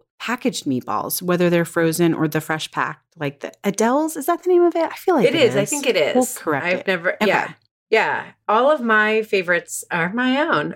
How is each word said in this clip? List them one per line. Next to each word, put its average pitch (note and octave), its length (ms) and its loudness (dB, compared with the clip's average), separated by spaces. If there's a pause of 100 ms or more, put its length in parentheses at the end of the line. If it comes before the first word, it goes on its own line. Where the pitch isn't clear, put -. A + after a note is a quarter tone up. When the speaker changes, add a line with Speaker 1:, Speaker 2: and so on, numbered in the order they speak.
(200)
Speaker 1:
packaged - 460 -4
meatballs, B2 560 -4
whether F3 280 2
they're E3+ 140 2
frozen E3 500 0
or D#3+ 140 0
the D3+ 140 -4
fresh D#3 300 -6
packed, C3+ 340 -4 (120)
like D3 220 -8
the - 140 -10 (100)
Adele's. B3 540 0
Is C4+ 80 -8
that E4+ 180 -2
the F4+ 60 0
name F4 140 6
of E4+ 120 2
it? E4 80 0
I - 120 -4
feel F4+ 200 0
like B3 120 4
Speaker 2:
It - 80 0
Speaker 1:
it E4 80 2
Speaker 2:
is. A3+ 120 4
I G3+ 60 2
Speaker 1:
is. G#3 80 -2
Speaker 2:
think C#4+ 180 -4
it G#3+ 80 2
is. D3+ 180 2
Speaker 1:
We'll B3 120 2
correct D#3 400 -4
Speaker 2:
I've F#3 140 -2
Speaker 1:
it. - 80 -10
Speaker 2:
never, F3+ 260 -2
Speaker 1:
Okay. G#3+ 140 0
Speaker 2:
yeah. - 260 0 (360)
Yeah. E3 360 0 (240)
All A#3+ 200 4
of D4+ 120 2
my A3 400 2
favorites F3 720 -2
are E3+ 200 0
my B3+ 300 0
own, E3+ 340 0